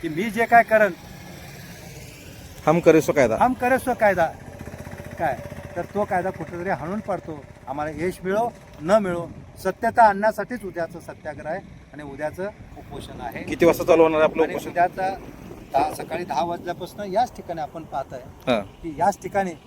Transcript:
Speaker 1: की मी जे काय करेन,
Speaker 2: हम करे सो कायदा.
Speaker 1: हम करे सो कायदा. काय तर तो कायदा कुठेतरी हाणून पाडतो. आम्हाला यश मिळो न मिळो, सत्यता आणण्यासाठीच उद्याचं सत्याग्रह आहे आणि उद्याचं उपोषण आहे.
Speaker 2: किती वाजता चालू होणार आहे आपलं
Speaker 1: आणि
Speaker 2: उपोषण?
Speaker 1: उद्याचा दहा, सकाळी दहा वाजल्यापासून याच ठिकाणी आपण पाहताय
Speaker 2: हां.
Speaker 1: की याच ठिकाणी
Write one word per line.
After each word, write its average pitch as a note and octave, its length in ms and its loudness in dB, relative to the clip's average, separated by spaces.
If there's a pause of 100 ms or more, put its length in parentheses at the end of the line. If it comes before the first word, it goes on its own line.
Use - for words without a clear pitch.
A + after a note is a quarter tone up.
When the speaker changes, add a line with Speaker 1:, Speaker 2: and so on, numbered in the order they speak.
Speaker 1:
की E3 80 -6
मी F3 200 -2
जे A3 160 2
काय A#3 180 8
करेन, G#3+ 280 4 (1800)
Speaker 2:
हम D#3+ 120 4
करे D#3+ 220 8
सो F3 100 0
कायदा. B2 280 4
Speaker 1:
हम B3 140 4
करे B3 260 2
सो B3 140 -2
कायदा. F#3+ 320 4 (960)
काय D3 180 -2 (380)
तर F3 60 -4
तो G3+ 240 -2
कायदा F#3 240 -2
कुठेतरी F3 400 -8
हाणून F3 300 -4
पाडतो. E3 460 -8 (220)
आम्हाला D3+ 380 -6
यश F3+ 180 -4
मिळो G#3+ 300 0 (280)
न D#3 100 0
मिळो, F3+ 360 2 (360)
सत्यता A3+ 400 4
आणण्यासाठीच G#3 640 2
उद्याचं E3+ 340 -6
सत्याग्रह D3 500 -12
आहे D3 100 -4 (340)
आणि D3 100 -14
उद्याचं D3 420 -8 (320)
उपोषण C3+ 440 -14
आहे. B2 220 -10
Speaker 2:
किती E3+ 220 2
वाजता E3+ 180 4
चालू D#3+ 200 8
होणार D#3+ 180 4
आहे D#3 80 6
आपलं D#3+ 140 0
Speaker 1:
आणि C#3 100 0
Speaker 2:
उपोषण? D3 160 -6
Speaker 1:
उद्याचा F#3 460 0 (580)
दहा, D3 200 2
सकाळी D#3 320 -8
दहा D#3 180 0
वाजल्यापासून F3 680 -6
याच A#3+ 220 0
ठिकाणी E3+ 260 -8
आपण D#3 220 -10
पाहताय C#3 360 -8
Speaker 2:
हां. A#2+ 420 -2
Speaker 1:
की D3 380 -12
याच F#3+ 220 2
ठिकाणी F#3+ 300 -2 (160)